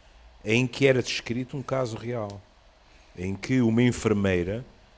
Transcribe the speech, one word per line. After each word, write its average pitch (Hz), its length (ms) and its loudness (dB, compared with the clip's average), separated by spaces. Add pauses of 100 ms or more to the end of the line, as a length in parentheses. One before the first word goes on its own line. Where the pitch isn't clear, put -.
(440)
em 117 240 2
que 139 180 2
era 127 160 4
descrito - 540 -6
um 131 60 -8
caso 127 340 -4
real, 110 440 -8 (760)
em 95 180 -4
que 131 260 0
uma 113 220 4
enfermeira 101 840 2 (340)